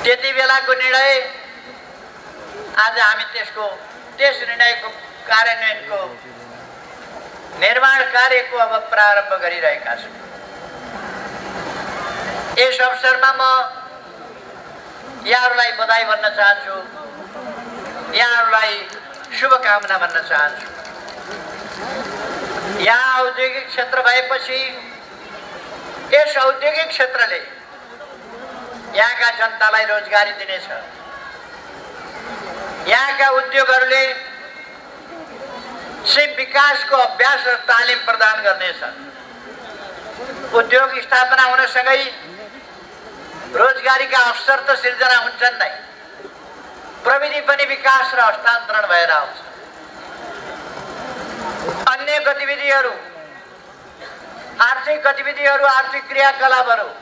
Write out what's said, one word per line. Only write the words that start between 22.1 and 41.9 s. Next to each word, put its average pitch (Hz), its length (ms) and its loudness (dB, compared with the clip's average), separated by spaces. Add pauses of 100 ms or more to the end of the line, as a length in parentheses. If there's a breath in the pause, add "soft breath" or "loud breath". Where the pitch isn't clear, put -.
यहाँ 254 400 4
औद्योगिक 254 440 -2
क्षेत्र 254 340 -2
भएपछि 254 580 0 (1500)
यस 294 240 4
औद्योगिक 277 520 2
क्षेत्रले 247 520 0 (1500)
यहाँका 240 420 2
जनतालाई 220 480 2
रोजगारी 208 480 2
दिनेछ। 190 340 -8 (2250)
यहाँका 269 420 2
उद्योगहरूले 262 720 2 (2000)
सिर्फ 294 320 2
विकासको 269 600 4
अभ्यास 247 500 4
र 247 80 2 (100)
तालिम 240 400 4
प्रदान 220 380 2
गर्नेछ। 185 380 0 (1700)
उद्योग 240 360 6 (120)
स्थापना 254 420 4
हुनसँगै 254 600 4 (1500)